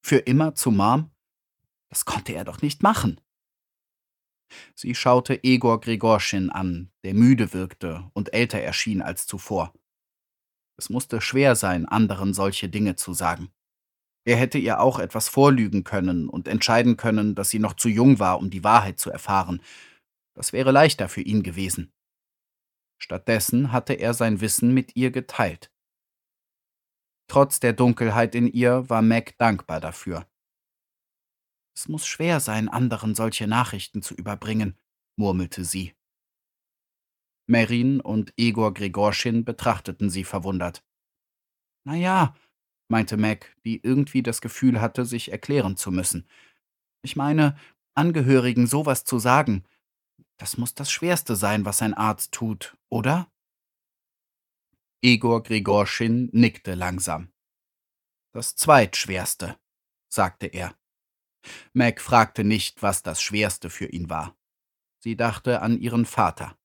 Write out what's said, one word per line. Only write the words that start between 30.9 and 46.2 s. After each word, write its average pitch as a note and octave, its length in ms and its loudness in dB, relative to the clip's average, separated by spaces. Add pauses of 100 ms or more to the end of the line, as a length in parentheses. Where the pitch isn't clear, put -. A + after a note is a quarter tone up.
„Es - 140 -12
muss D#3 180 -6
schwer D#3+ 320 -2
sein, A2 300 -2
anderen A2+ 460 -2
solche A2+ 320 -2
Nachrichten A2 540 -2
zu - 140 -12
überbringen“, G#2 640 -6 (380)
murmelte F#2 480 -2
sie. F#2 280 -8 (1500)
Merin A#2+ 520 2
und G#2+ 380 -4
Egor A2 360 0
Grigorschin G#2 720 -2
betrachteten G#2 640 -4
sie F#2 140 -6
verwundert. F2+ 600 -6 (1000)
„Na C#3+ 120 -8
ja“, F3+ 400 0 (520)
meinte A2 300 0
Meg, G#2+ 480 -4
die A2+ 180 -6
irgendwie C3+ 400 0
das A#2 160 -4
Gefühl A#2+ 400 0
hatte, A#2 260 -2
sich A#2 260 -8
erklären A2 440 -2
zu F#2+ 160 -8
müssen. F2+ 360 -4 (760)